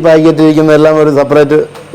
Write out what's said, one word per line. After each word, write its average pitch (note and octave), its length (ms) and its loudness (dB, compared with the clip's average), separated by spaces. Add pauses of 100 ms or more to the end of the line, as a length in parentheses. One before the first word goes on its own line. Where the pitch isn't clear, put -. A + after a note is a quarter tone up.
പാക്കറ്റിൽ D#3+ 400 2
ഇരിക്കുന്നതെല്ലാം D#3 580 0
ഒരു D3+ 160 0
സെപ്പറേറ്റ് C#3+ 400 0 (360)